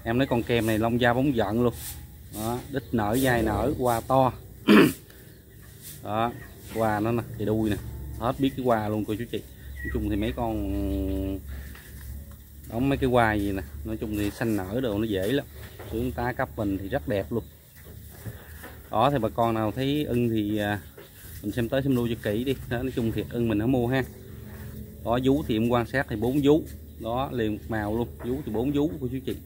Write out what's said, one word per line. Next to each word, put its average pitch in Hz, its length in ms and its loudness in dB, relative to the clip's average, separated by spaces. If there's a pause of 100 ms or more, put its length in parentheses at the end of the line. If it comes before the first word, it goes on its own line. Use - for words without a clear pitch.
Em 117 140 0
nói 135 100 2
con 117 160 2
kem 117 240 2
này 110 120 4
lông 117 220 2
da 120 120 6
bóng 131 220 4
giận 110 280 2
luôn. 117 100 4 (640)
Đó, 113 220 -2 (140)
đít 135 200 -2
nở, 110 260 2
dai 123 260 4
nở, 107 360 2
qua 120 280 4
to. 131 240 6 (340)
<clears throat> 208 80 8 (1300)
Đó, 110 280 0 (440)
hoa 110 240 4
nó 113 120 2
nè, 117 120 0 (140)
cái 107 80 -2
đuôi 110 240 2
nè, 101 60 2 (440)
hết 127 200 0
biết 135 180 4
cái 127 80 -4
hoa 110 240 4
luôn 107 160 0
cô 107 140 -2
chú 120 120 -4
chị. 107 100 -4 (340)
Nói - 180 -4
chung 107 160 0
thì 104 60 0
mấy 107 200 0
con 110 360 -2 (2000)
đóng 120 200 0
mấy 139 80 2
cái 131 120 2
hoa 117 240 6
gì 101 180 0
nè, 98 100 -2 (240)
nói 110 120 -6
chung 107 200 -4
thì 101 140 0
xanh 113 260 0
nở 95 260 -2
đồ 104 140 0
nó 107 60 0
dễ 101 280 0
lắm. 139 140 0 (460)
Tướng 120 200 -2
tá 123 220 -2
cấp 127 220 -2
mình 101 220 0
thì 98 100 -6
rất 131 200 -2
đẹp 101 240 0
luôn. 110 120 -2 (1500)
Đó, 110 200 6
thì 143 60 2
bà 110 120 2
con 117 240 2
nào 110 180 0
thấy 139 320 0
ưng 120 260 2
thì, 107 280 0
à, 104 220 0 (640)
mình 104 100 -4
xem 117 180 0
tới 135 120 2
xem 131 140 2
nuôi 120 140 2
cho 113 220 -2
kỹ 110 120 0
đi. 135 120 0 (140)
Đó, 127 80 -2
nói 131 180 -2
chung 113 200 0
thì 104 140 0
ưng 120 200 0
mình 107 80 2
nó 110 100 2
mua 123 200 4
ha. 135 160 2 (1000)
Đó, 120 180 2
vú 139 240 4
thì 120 80 2
em 113 140 4
quan 120 160 4
sát 131 240 0
thì 123 60 -4
bốn 123 280 2
vú. 151 200 6 (360)
Đó, 120 340 -2
liền 110 200 0
một 104 160 -6
màu 107 280 -2
luôn, 120 100 0 (180)
vú 131 200 -2
thì 120 60 -6
bốn 120 200 0
vú 143 200 2 (100)
cô 127 100 -4
chú 131 140 -4
chị. 104 100 -4 (100)